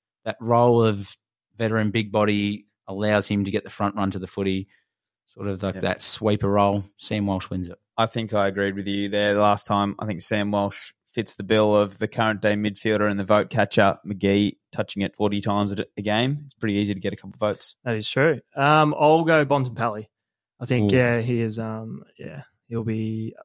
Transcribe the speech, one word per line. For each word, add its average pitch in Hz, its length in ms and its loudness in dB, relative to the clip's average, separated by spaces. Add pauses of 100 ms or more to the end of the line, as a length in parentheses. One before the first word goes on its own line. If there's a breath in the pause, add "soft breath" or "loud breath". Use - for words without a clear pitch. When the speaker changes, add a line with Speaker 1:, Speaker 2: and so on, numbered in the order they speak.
(240)
Speaker 1:
that 110 140 -6
role 117 460 6
of 101 320 -2 (400)
veteran 110 340 0
big 107 200 -2
body, 104 560 0 (200)
allows 104 400 0
him 101 180 0
to 98 60 -6
get 101 120 -2
the 92 60 -14
front 101 260 -4
run 98 160 -2
to 95 80 -8
the 90 80 -12
footy, 98 400 -4 (580)
sort 104 220 -12
of 95 160 -6
like 92 120 -4
Speaker 2:
Yeah. 92 60 -10
Speaker 1:
that 95 200 -4
sweeper 104 480 -2
role. 101 340 2 (140)
Sam 104 280 -6
Walsh 95 240 -4
wins 90 200 -6
it. 87 80 -18 (200)
Speaker 2:
I 113 80 2
think 110 280 -6
I 101 140 2
agreed 98 280 -2
with 98 120 -8
you 101 220 -4
there 104 260 2
last 104 320 2
time. 101 320 0
I 107 60 -8
think 92 160 -6
Sam 104 300 -2
Walsh 101 420 -4 (200)
fits 113 220 -6
the 117 80 -10
bill 107 320 4
of 104 220 2
the 110 100 -4
current 110 340 -2
day 104 120 2
midfielder 104 560 0
and 101 100 -4
the 95 60 -4
vote 104 240 2
catcher, 104 560 2
McGee, 101 520 0 (140)
touching 101 300 -6
it 98 140 -4
forty 104 260 0
times 101 320 -2
a, 101 120 -6 (120)
a 107 40 -8
game. 123 440 0
It's - 80 -20
pretty 104 220 -2
easy 101 180 0
to 95 60 -8
get 98 140 -4
a - 20 -12
couple - 180 -18
of - 60 -18
votes. - 440 -4
Speaker 3:
That 120 120 -4
is 107 140 -4
true. 135 300 2 (160)
Um, 147 420 4
I'll 156 260 6
go 156 220 4
Bontempelli. 120 600 -2 (560)
I 123 40 -8
think, 107 260 2
Speaker 1:
Ooh. 131 40 4
Speaker 3:
yeah, 120 260 4
he 117 200 -2
is, 110 160 -4
um, 113 460 -10 (140)
yeah, - 260 -16 (240)
he'll 113 160 -4
be 110 500 -4 (120)